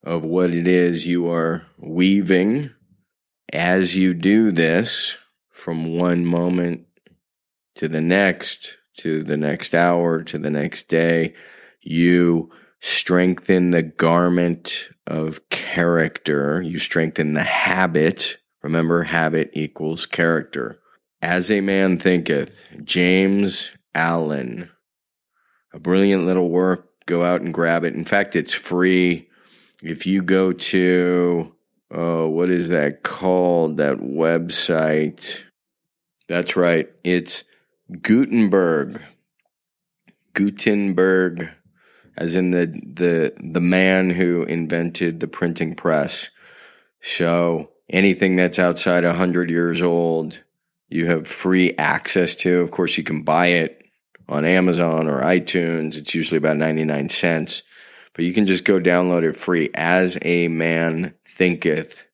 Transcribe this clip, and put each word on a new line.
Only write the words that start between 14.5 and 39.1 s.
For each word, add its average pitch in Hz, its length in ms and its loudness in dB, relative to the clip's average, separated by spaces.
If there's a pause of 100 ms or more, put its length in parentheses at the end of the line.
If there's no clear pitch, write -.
of 80 440 -6
character. 78 1120 -2
You 85 160 -6
strengthen 80 540 -2
the 71 100 0
habit. 85 960 0 (260)
Remember, 82 400 0
habit 80 500 -2
equals 78 540 -6
character. 73 720 -4 (420)
As 87 300 -2
a 101 100 2
man 95 380 2
thinketh, 82 640 0 (200)
James 95 880 0 (220)
Allen. 78 800 -4 (1000)
A 82 60 -18
brilliant 92 460 2
little 90 240 2
work. 90 400 0 (160)
Go 87 180 0
out 90 180 0
and 85 120 -6
grab 82 300 0
it. 85 100 -4
In 82 120 -8
fact, 101 300 -2
it's - 180 -2
free. 90 760 0 (540)
If 80 240 -8
you 95 160 0
go 95 300 2
to, 90 1000 0 (400)
uh, 82 320 -2
what 82 240 0
is 87 200 0
that 73 340 0
called? 87 760 0
That 71 200 0
website. 80 1500 -2 (840)
That's 87 280 -2
right. 85 340 2 (140)
It's 90 400 -2 (580)
Gutenberg. 95 1000 2 (1300)